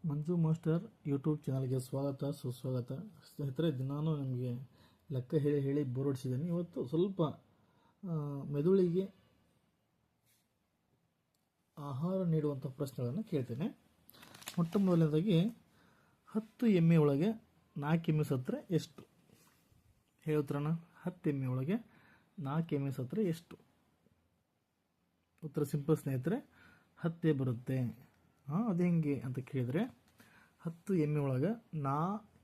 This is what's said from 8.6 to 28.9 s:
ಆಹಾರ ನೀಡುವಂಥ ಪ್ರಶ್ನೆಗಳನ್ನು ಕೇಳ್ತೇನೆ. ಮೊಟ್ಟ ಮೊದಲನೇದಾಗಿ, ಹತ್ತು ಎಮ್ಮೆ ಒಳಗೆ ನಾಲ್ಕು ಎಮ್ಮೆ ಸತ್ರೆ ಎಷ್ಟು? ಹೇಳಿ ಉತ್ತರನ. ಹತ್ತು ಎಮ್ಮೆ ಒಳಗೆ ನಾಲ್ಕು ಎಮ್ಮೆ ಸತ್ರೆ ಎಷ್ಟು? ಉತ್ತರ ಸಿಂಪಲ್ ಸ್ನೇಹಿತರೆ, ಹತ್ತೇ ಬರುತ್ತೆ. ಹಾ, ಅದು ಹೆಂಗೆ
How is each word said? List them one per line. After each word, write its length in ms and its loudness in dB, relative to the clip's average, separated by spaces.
ಆಹಾರ 460 -2
ನೀಡುವಂಥ 420 0
ಪ್ರಶ್ನೆಗಳನ್ನು 560 -4
ಕೇಳ್ತೇನೆ. 460 -2
ಮೊಟ್ಟ 180 0
ಮೊದಲನೇದಾಗಿ, 720 4
ಹತ್ತು 400 -2
ಎಮ್ಮೆ 300 8
ಒಳಗೆ 500 4
ನಾಲ್ಕು 320 0
ಎಮ್ಮೆ 160 2
ಸತ್ರೆ 460 -2
ಎಷ್ಟು? 360 -2
ಹೇಳಿ 140 2
ಉತ್ತರನ. 280 -2
ಹತ್ತು 360 -4
ಎಮ್ಮೆ 160 -2
ಒಳಗೆ 280 0
ನಾಲ್ಕು 360 -2
ಎಮ್ಮೆ 160 0
ಸತ್ರೆ 340 -2
ಎಷ್ಟು? 340 -4
ಉತ್ತರ 180 -2
ಸಿಂಪಲ್ 340 2
ಸ್ನೇಹಿತರೆ, 540 -2
ಹತ್ತೇ 360 0
ಬರುತ್ತೆ. 800 -2
ಹಾ, 200 0
ಅದು 140 2
ಹೆಂಗೆ 380 2